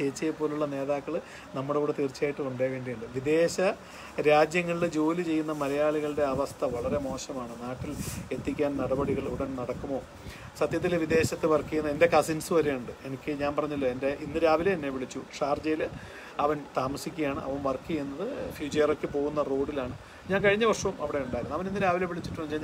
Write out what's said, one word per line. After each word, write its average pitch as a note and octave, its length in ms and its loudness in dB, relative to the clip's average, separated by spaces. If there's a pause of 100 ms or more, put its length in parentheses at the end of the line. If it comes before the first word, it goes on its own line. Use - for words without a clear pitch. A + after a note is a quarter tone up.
ചേച്ചിയെ D3 380 0
പോലുള്ള D3+ 360 0
നേതാക്കൾ C#3 400 -2 (420)
നമ്മുടെ C#3+ 260 0
കൂടെ D3 160 2
തീർച്ചയായിട്ടും C#3+ 520 0
ഉണ്ടാവേണ്ടിയുണ്ട്. B2+ 560 -2 (100)
വിദേശ D#3 400 4 (720)
രാജ്യങ്ങളിൽ E3+ 580 6 (120)
ജോലി D#3+ 320 2
ചെയ്യുന്ന D#3 220 0 (100)
മലയാളികളുടെ D3 640 2 (100)
അവസ്ഥ C3+ 300 -2 (120)
വളരെ C3 320 0
മോശമാണ്. C3 460 -6 (100)
നാട്ടിൽ B2+ 280 -6 (440)
എത്തിക്കാൻ C#3+ 360 0 (100)
നടപടികൾ C3+ 520 0
ഉടൻ C3+ 160 -4 (100)
നടക്കുമോ? B2+ 400 -4 (600)
സത്യത്തിൽ E3 320 2 (120)
വിദേശത്ത് D#3+ 480 2
work D3 180 2
ചെയ്യുന്ന D3+ 240 0
എൻ്റെ E3 200 6
cousins D#3 420 2
വരെയുണ്ട്. C3+ 360 2 (140)
എനിക്ക് C3+ 240 -6 (120)
ഞാൻ C#3+ 160 0
പറഞ്ഞല്ലോ, C#3+ 360 0
എൻ്റെ C3+ 160 0 (160)
ഇന്ന് D3 200 -4
രാവിലെ D#3+ 300 6
എന്നെ C#3+ 200 -4
വിളിച്ചു. C3 240 -6 (180)
ഷാർജയിൽ D3+ 440 0 (640)
അവൻ D3+ 140 2 (180)
താമസിക്കുകയാണ്, C#3 680 -2
അവൻ C#3 120 -4 (100)
work C3 220 -2
ചെയ്യുന്നത് C#3+ 360 -4 (300)
ഫ്യൂജേറയ്ക്ക് D3+ 580 2
പോകുന്ന D3 260 0 (100)
റോഡിലാണ്. C#3 440 -2 (360)
ഞാൻ F#3+ 140 4
കഴിഞ്ഞ G#3 260 6
വർഷവും G3 340 0
അവിടെ D3 200 -2
ഉണ്ടായിരുന്നു. B2 320 -4
അവൻ F3+ 140 -2
ഇന്ന് G3 140 -2
രാവിലെ F3+ 260 4
വിളിച്ചിട്ട് E3+ 280 -6
പറഞ്ഞു, D#3 260 -4